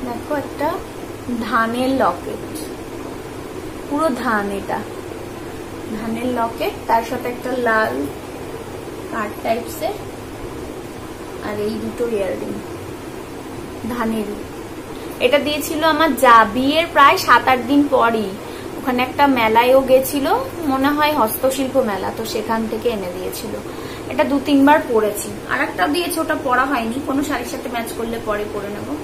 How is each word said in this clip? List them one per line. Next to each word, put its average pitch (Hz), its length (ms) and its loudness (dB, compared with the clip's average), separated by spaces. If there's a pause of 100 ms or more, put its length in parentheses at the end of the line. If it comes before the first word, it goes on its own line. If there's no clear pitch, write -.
দেখো 247 280 -6 (100)
একটা 285 260 -2 (760)
ধানের 240 440 2 (100)
লকেট, - 440 -2 (1400)
পুরো 294 180 2 (160)
ধান, 214 220 0 (140)
এটা - 200 -4 (1160)
ধানের 226 400 -2
লকেট, 233 360 -2 (140)
তার 226 220 4
সাথে 247 240 -4
একটা 254 180 -6 (160)
লাল 220 260 2 (1160)
কাট 214 200 -4 (120)
টাইপসের, 247 520 -2 (1500)
আর 208 80 -4 (120)
এই 220 60 -2 (100)
দুটো 226 200 -4 (120)
ইয়াররিং 190 380 -2 (1400)
ধানেরই। 220 460 -2 (880)
এটা 277 140 6
দিয়েছিল 302 440 -2
আমার 311 320 4
যা 240 200 10 (180)
বিয়ের 285 400 4
প্রায় 294 240 8
সাত 240 300 6
আট 262 120 4 (120)
দিন 285 100 8 (120)
পরই, 226 360 4 (480)
ওখানে 247 300 -2
একটা 285 200 4
মেলায়ও 247 540 6 (100)
গেছিল, 277 360 4 (440)
মনে 262 260 4
হয় 302 220 4
হস্তশিল্প 254 560 2 (140)
মেলা, 196 280 -2
তো 226 60 -4 (100)
সেখান 226 380 0
থেকে 226 180 -2
এনে 196 280 -4
দিয়েছিল। 190 360 -6 (580)
এটা 302 120 2
দু 277 220 2
তিনবার 294 340 8 (120)
পরেছি। 214 380 0 (220)
আর 247 160 -2
একটা - 200 -2
দিয়েছে, 320 360 0
ওটা 311 200 0
পরা 254 280 2
হয়নি, 233 260 -2 (100)
কোনো 269 160 0
শাড়ির 247 300 -4
সাথে - 160 -8
ম্যাচ 233 280 -6
করলে 226 280 -4
পরে 208 280 -2
পরে 202 220 -6
নেব। 214 140 -8 (140)